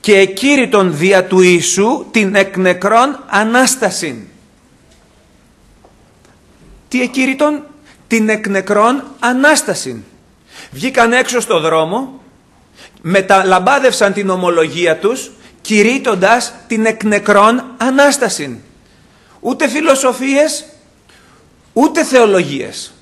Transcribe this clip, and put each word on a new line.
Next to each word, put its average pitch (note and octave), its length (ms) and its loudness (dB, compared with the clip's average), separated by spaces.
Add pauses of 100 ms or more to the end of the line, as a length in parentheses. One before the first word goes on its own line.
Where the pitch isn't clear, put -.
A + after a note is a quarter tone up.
"Και G3+ 180 4
εκήρυτον G3 760 2
δια F#3 280 2
του F#3 160 2
Ιησού F#3 720 2
την G3+ 240 0
εκ G3 220 0
νεκρών G3 680 0
Ανάστασιν". G#3+ 880 -2 (2750)
Τι B3+ 140 -2
εκήρυτον; C4+ 600 -2 (440)
Την G#3+ 220 0
εκ G#3+ 200 -4
νεκρών G#3 560 0 (140)
Ανάστασιν. A#3+ 840 -2 (680)
Βγήκαν A#3 420 0
έξω B3 280 0
στο G3 200 -2
δρόμο, D#3+ 600 -2 (800)
μεταλαμπάδευσαν F#3+ 1120 2
την F#3+ 180 -4
ομολογία E3+ 680 0
τους, A3+ 340 -4 (300)
κηρύττοντας A3 920 0 (140)
την A3 200 -2
εκ A3 180 -4
νεκρών G#3 600 2 (120)
Ανάστασιν. B3+ 800 0 (840)
Ούτε C4+ 280 -4
φιλοσοφίες, C4+ 960 0 (1080)
ούτε D4+ 320 0
θεολογίες. F#3 960 0